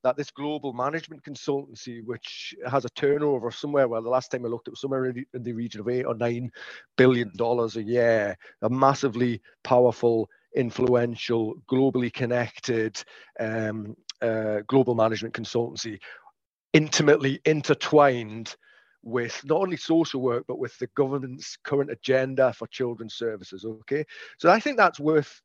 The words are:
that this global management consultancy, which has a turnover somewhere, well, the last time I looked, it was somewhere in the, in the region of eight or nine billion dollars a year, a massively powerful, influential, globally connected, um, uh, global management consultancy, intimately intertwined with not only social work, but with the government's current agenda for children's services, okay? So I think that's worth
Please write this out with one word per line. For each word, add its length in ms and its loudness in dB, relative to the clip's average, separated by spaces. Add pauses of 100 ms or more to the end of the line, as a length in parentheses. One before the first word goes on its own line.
that 140 0
this 140 -8
global 420 -6
management 520 -6
consultancy, 800 -8
which 500 -12 (120)
has 200 0
a 40 -6
turnover 600 0
somewhere, 380 0
well, 140 -2
the 60 -6
last 220 0
time 160 -6
I 20 -4
looked, 200 -8
it 40 -14
was 80 -16
somewhere 260 -2
in 100 -4
the, 180 -10
in 80 -10
the 100 -6
region 300 -8
of 60 -4
eight 160 -2
or 100 -2
nine 360 -4 (460)
billion 400 6
dollars 400 0
a 60 -6
year, 560 2 (240)
a 80 0
massively 720 2 (220)
powerful, 680 4 (240)
influential, 1000 0 (160)
globally 420 2
connected, 880 -2 (360)
um, 560 -4 (280)
uh, 440 0
global 280 4
management 400 0
consultancy, 680 -6 (720)
intimately 720 4
intertwined 1120 2 (460)
with 420 -4
not 160 2
only 160 -2
social 460 2
work, 260 0
but 100 -6
with 200 -8
the 160 -6
government's 680 -4
current 260 0
agenda 640 2
for 160 -12
children's 460 -8
services, 500 -8
okay? 400 -6 (340)
So 100 4
I 100 8
think 180 -2
that's 240 4
worth 440 2